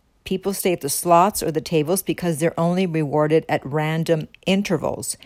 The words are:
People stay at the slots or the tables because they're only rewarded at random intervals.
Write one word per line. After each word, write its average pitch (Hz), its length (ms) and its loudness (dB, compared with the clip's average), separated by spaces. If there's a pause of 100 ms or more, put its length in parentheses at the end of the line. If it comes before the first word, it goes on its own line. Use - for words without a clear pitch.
(240)
People 190 300 -4
stay 190 200 0
at - 80 -4
the 143 80 -4
slots 175 540 4
or 165 80 -2
the 151 100 -2
tables 165 400 0
because 165 380 -4
they're 165 200 0
only 180 280 0
rewarded 156 600 2
at 151 160 -2
random 156 640 -2 (200)
intervals. - 800 -2